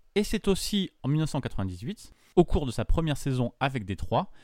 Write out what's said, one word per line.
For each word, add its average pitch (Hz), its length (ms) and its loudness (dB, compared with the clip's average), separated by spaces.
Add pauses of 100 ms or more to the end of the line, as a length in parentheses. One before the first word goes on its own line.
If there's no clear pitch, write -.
(160)
Et 208 80 2
c'est - 240 -2
aussi 190 420 0 (140)
en 131 60 0
mille 151 100 2
neuf 156 100 0
cent 143 120 -4
quatre-vingt-dix-huit, 98 720 -6 (220)
au 175 100 8
cours 151 200 2
de 120 60 0
sa 113 140 -2
première 160 320 2
saison 127 420 -2
avec 135 260 -2
Détroit, 117 460 -2 (120)